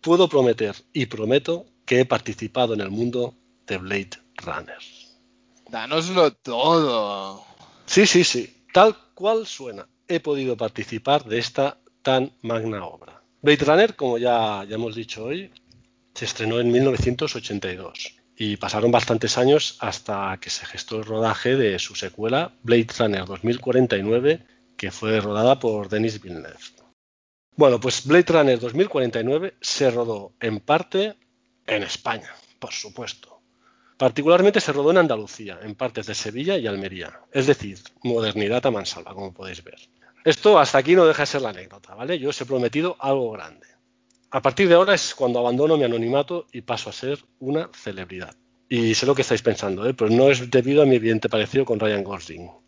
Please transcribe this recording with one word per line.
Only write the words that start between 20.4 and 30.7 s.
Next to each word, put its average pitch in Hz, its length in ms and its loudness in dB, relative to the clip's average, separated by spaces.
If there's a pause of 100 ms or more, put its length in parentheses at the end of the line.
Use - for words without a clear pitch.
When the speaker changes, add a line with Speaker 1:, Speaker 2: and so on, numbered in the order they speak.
Speaker 1:
se - 160 -10
gestó - 300 -10
el 107 80 -8
rodaje 110 500 -2
de 104 240 2
su - 160 -10
secuela, 113 560 -4 (100)
Blade 117 260 4 (120)
Runner 101 260 -2
dos 95 180 -12
mil 120 160 -2
cuarenta 123 380 2
y 98 60 -4
nueve, 123 420 0 (320)
que 95 140 -8
fue 110 280 -2
rodada 107 400 2
por 107 300 -4
Denis 107 320 -2
Villeneuve. 80 380 -16 (960)
Bueno, 131 240 6
pues 127 260 -4
Blade 170 220 6
Runner 143 320 4
dos 120 160 -8
mil 190 140 2
cuarenta 120 300 -2
y 110 40 -4
nueve 156 380 -2
se - 280 0
rodó 113 500 -4
en 110 200 -4
parte 190 560 -2 (500)